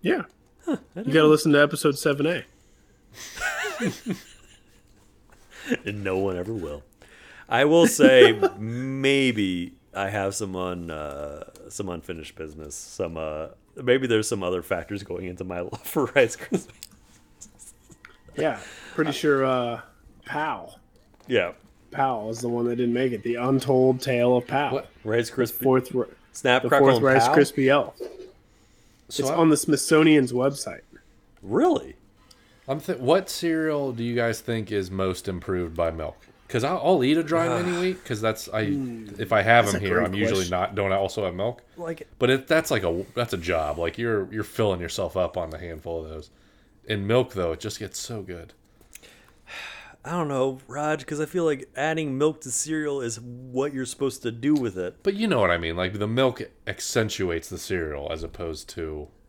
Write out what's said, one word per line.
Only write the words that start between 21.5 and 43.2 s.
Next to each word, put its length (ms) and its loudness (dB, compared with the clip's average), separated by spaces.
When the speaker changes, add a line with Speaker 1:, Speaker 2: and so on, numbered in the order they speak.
Speaker 1:
Pal 400 -2
is 100 -8
the 100 -4
one 160 0
that 100 0
didn't 180 0
make 200 0
it. 100 -8
The 120 -2
Untold 640 4
Tale 380 2
of 80 0
Pal. 280 -2
Speaker 3:
What? 160 -6
Speaker 2:
Rice 280 0
Speaker 1:
The 60 -12
Speaker 2:
Krispie. 160 0
Speaker 1:
fourth 280 2
ri-, 140 -2
Speaker 2:
Snap, 280 4
Speaker 1:
the 80 -2
Speaker 2:
Crackle, 160 8
Speaker 1:
fourth 120 8
Speaker 2:
and 80 2
Speaker 1:
Rice 220 6
Speaker 2:
Pal? 80 4
Speaker 1:
Krispie 340 4
Elf. 280 2
Speaker 3:
So 140 -4
Speaker 1:
It's 80 0
Speaker 3:
I 20 0
Speaker 1:
on 160 6
the 80 6
Smithsonian's 760 6
website. 500 -2
Speaker 2:
Really? 540 0
Speaker 3:
I'm 120 -4
th-, 200 -6
what 280 4
cereal 640 -2
do 120 -6
you 120 -2
guys 240 0
think 320 -4
is 200 -2
most 360 -2
improved 480 -4
by 140 0
milk? 260 -8
'Cause 160 0
I'll, 200 0
I'll 200 4
eat 140 4
a 60 0
dry 240 0
Speaker 2:
Ugh. 180 0
Speaker 3:
mini 140 -2
wheat, 260 -4
'cause 160 -6
that's, 280 -2
I, 180 -2
Speaker 1:
Hmm. 400 -6
Speaker 3:
if 160 -2
I 80 6
have 240 6
Speaker 1:
That's 80 0
Speaker 3:
them 100 -2
Speaker 1:
a 40 -2
Speaker 3:
here, 100 2
Speaker 1:
great 100 2
Speaker 3:
I'm 60 -2
usually 280 0
Speaker 1:
question. 100 -2
Speaker 3:
not, 240 -2
don't 160 0
also 340 0
have 80 -2
milk. 300 -6
Speaker 2:
Like 320 -10
Speaker 3:
But 100 2
it, 180 2
that's 220 2
like 140 0
a, 200 0
that's 180 -2